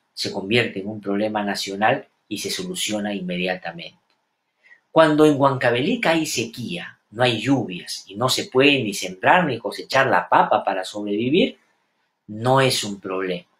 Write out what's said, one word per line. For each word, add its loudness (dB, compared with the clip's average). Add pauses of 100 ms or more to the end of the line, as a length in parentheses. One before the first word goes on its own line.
(140)
se -8
convierte -2
en -8
un -8
problema -2
nacional -2 (200)
y -8
se -6
soluciona -6
inmediatamente. -6 (920)
Cuando 6
en 6
Huancavelica 2
hay 0
sequía, -8 (120)
no -2
hay 2
lluvias -2
y -16
no 0
se -2
puede 4
ni -2
sembrar 2
ni -4
cosechar -2
la 2
papa 4
para -2
sobrevivir, 0 (720)
no 2
es 2
un -8
problema. -6 (120)